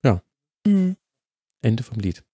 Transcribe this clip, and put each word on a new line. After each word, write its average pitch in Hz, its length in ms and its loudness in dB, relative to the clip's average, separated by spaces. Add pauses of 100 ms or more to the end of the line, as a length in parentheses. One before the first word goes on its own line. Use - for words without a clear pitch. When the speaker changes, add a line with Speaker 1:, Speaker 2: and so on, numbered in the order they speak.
Speaker 1:
Ja. 101 180 2 (440)
Speaker 2:
Mhm. 190 300 2 (680)
Speaker 1:
Ende 113 160 0
vom 113 160 -10
Lied. 98 260 -6 (100)